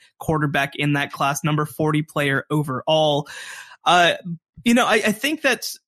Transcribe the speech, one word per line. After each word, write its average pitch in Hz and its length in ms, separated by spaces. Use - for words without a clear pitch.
quarterback 147 560
in 147 180
that 143 200
class, 147 320
number 151 200
forty 151 360
player 143 480
overall. 151 800
Uh, 170 300
you 233 80
know, 240 120
I, 185 100
I 214 180
think 294 300
that 254 220